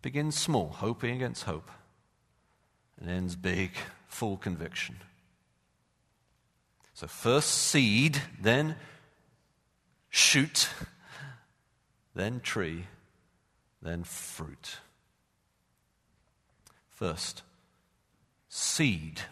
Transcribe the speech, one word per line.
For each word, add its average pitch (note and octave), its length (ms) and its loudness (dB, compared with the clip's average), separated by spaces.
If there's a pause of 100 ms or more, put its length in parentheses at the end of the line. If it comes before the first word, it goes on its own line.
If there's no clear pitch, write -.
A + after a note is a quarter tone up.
begins D3 360 -2
small, A2 300 2
hoping A#2+ 480 -4
against B2 280 -6
hope, D#2 260 -6 (1300)
and E2+ 80 -10
ends F2+ 260 -2
big, F2+ 360 0 (360)
full G2+ 300 -4
conviction. E2 600 -6 (2000)
So - 140 -12
first C3 420 2
seed, C#3 720 4 (180)
then C#3+ 380 4 (1300)
shoot, - 580 6 (1500)
then A#2 260 -2
tree, E2+ 440 -4 (960)
then E2+ 240 -6
fruit. - 720 -12 (2250)
First, - 520 -6 (1080)
seed. E2 800 0